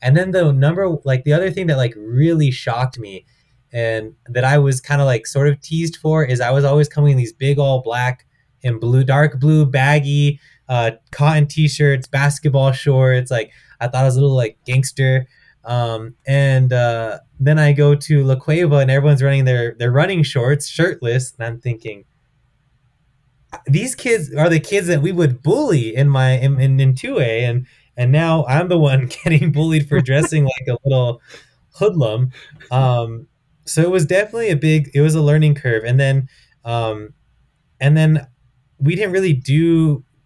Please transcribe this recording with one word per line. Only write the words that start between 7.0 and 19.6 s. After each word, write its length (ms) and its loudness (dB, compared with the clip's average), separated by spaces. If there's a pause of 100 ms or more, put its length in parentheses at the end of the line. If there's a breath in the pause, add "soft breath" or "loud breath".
in 60 2
these 140 -2
big 260 -2
all 240 0
black 440 -4 (360)
and 180 -2
blue, 220 2
dark 380 0
blue 260 4
baggy, 720 0 (300 loud breath)
uh, 240 -2 (180)
cotton 380 2
t-shirts, 580 0
basketball 640 0
shorts. 580 0
Like, 200 -4 (300 soft breath)
I 80 -4
thought 140 -2
I 40 4
was 100 0
a 40 2
little, 160 2
like, 280 -2
gangster. 640 0 (380 soft breath)
Um, 500 -6 (120)
and, 460 2
uh, 460 -2 (220)
then 180 2
I 140 4
go 240 4
to 280 0
La 120 0
Cueva 400 0
and 140 2
everyone's 320 2
running 240 2
their, 280 0